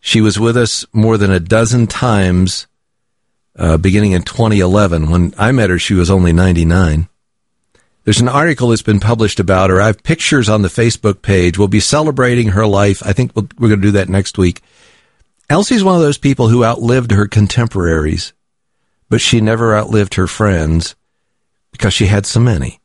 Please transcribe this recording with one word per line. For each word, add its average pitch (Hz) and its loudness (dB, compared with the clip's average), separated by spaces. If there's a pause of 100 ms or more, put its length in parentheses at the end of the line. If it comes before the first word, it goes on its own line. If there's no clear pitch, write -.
She - 0
was 101 0
with 117 0
us 117 -2
more 110 2
than 101 0
a 92 2
dozen 110 0
times, 92 -2 (920)
uh, 82 0
beginning 95 0
in 87 0
twenty 107 -2
eleven. 90 0
When 87 0
I 110 0
met 117 0
her, 90 0
she - -4
was 87 2
only 90 2
ninety-nine. 85 2 (1000)
There's 110 0
an 123 0
article 139 0
that's 113 0
been 104 0
published 110 -2
about 95 2
her. 92 2
I 107 2
have 107 -4
pictures 143 -2
on 107 2
the 92 0
Facebook 113 -2
page. 90 0
We'll 101 2
be 104 2
celebrating 127 0
her 104 0
life. 101 0
I 101 -4
think 120 -2
we'll, 104 -4 (100)
we're 120 0
gonna 101 2
do 101 2
that 98 -2
next 98 -4
week. 92 -2 (840)
Elsie's 202 0
one 190 2
of 170 2
those 147 0
people 131 0
who 117 4
outlived 117 -2
her 104 0
contemporaries, 87 -2 (760)
but 117 0
she 120 2
never 110 0
outlived 107 -2
her 95 0
friends 82 -2 (720)
because - -4
she 107 0
had 101 0
so - 0
many. 107 -2